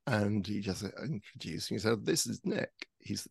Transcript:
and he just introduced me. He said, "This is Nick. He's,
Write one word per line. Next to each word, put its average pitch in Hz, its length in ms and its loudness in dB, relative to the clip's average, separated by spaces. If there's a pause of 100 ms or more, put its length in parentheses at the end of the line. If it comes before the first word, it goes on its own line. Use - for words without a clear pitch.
and 104 400 4
he 104 120 -2
just 98 240 -2
introduced - 880 -6
me. - 60 -2
He 110 40 -2
said, 107 240 4
"This - 220 2
is - 180 -4
Nick. - 280 0 (260)
He's, - 340 -6